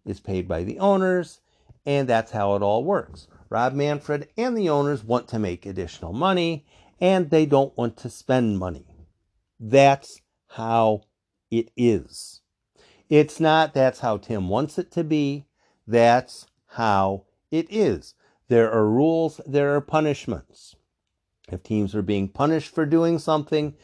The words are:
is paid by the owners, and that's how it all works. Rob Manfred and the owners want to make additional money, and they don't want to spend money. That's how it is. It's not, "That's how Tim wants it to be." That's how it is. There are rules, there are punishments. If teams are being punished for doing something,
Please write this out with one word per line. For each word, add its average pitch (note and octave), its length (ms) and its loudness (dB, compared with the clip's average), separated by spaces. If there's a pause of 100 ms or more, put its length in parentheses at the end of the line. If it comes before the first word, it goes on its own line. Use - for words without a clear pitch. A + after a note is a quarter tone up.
is G2+ 140 -10
paid F#2 280 -6
by F2 160 -6
the A#2 140 -10
owners, F#3 640 0 (460)
and C#3 220 -2
that's A2+ 240 0
how G2+ 240 0
it G2+ 60 -2
all G#2+ 220 0
works. - 440 -6 (220)
Rob A#2+ 240 -2
Manfred D3 540 -4 (100)
and A#3+ 180 -4
the G3 140 -2
owners C#3+ 340 0
want A#2+ 260 -2
to A2+ 100 -4
make F2+ 260 -6
additional F#2 480 -10
money, E3 540 -2 (320)
and F3+ 300 2
they D#3+ 160 4
don't C#3 320 2
want A#2 200 -4
to B2 120 -12
spend A#2 500 0
money. F2 260 -8 (720)
That's C3+ 640 4 (280)
how A2+ 540 0 (460)
it A2+ 260 -4
is. - 640 -2 (680)
It's D3+ 300 4
not, D#3 340 2
"That's C3 280 2
how A2 160 -2
Tim F#2+ 320 -4
wants B2+ 280 -2
it F3+ 140 -8
to E3+ 120 -4
be." C#3+ 440 -2 (400)
That's A#2 580 2 (220)
how G2 580 -2 (240)
it E3 220 -4
is. E3 420 -2 (360)
There A2+ 220 4
are A2 160 2
rules, D#3+ 600 0
there C#3+ 280 0
are C#3+ 60 0
punishments. - 960 -4 (760)
If F#2 120 -10
teams G#2 320 -2
are G#2 80 -2
being G2 240 -2
punished D3 480 -2
for D#3+ 100 0
doing E3 320 2
something, D3+ 680 -2